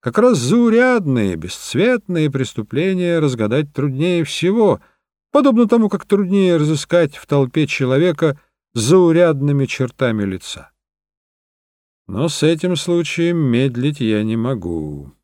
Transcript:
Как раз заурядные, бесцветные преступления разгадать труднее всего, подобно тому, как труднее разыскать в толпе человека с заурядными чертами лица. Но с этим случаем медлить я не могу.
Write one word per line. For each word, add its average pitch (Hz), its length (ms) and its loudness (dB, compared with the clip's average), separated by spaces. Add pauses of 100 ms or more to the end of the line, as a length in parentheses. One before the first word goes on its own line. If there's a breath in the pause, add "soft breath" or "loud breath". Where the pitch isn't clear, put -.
Как - 160 -4
раз 233 200 4
заурядные, 196 960 2
бесцветные 160 960 -2
преступления 165 880 -4
разгадать 131 540 -2
труднее 151 500 -2
всего, 190 580 0 (500 soft breath)
подобно 254 360 4
тому, 220 220 2
как - 160 -6
труднее 190 500 2
разыскать 151 640 0
в - 80 -20
толпе 143 420 0
человека 147 720 0 (340 soft breath)
с 117 60 -4
заурядными 151 840 4
чертами 117 580 -4
лица. - 480 -10 (1400)
Но 139 220 -2
с - 140 -4
этим 170 320 0
случаем 170 600 -2
медлить 131 600 0
я 110 240 0
не 110 140 -2
могу. 82 760 -6 (100)